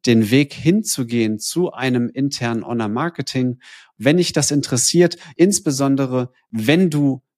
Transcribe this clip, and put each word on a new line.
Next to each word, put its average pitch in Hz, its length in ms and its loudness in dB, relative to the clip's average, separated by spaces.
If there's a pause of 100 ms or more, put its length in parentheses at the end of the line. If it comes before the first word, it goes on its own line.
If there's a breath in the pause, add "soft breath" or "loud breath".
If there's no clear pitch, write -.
den 113 240 4
Weg 139 240 2
hinzugehen 117 840 -2
zu - 320 -4
einem 123 380 -2
internen 123 560 -4
Online-Marketing. 123 960 -4 (340 loud breath)
Wenn 143 220 2
dich 170 160 0
das 147 180 0
interessiert, 147 640 2 (220 loud breath)
insbesondere 139 960 0 (180)
wenn 143 380 2
du 143 340 0 (140)